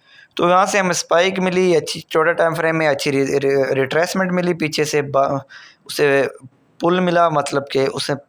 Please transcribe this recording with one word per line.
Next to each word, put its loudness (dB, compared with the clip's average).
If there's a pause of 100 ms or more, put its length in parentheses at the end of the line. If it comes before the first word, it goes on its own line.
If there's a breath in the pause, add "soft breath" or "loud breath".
(360 soft breath)
तो 2
यहाँ 4
से 0
हमें 0
स्पाइक 0
मिली 2
अच्छी, -2
छोटे 0
टाइम 0
फ्रेम -2
में 0
अच्छी 0
रि-, 0
रि-, 0
रिट्रेसमेंट -2
मिली 0
पीछे -4
से, -2
बा-, -2 (460 loud breath)
उसे 0 (520)
पुल 2
मिला, 2
मतलब -2
कि 2
उसे -4 (140)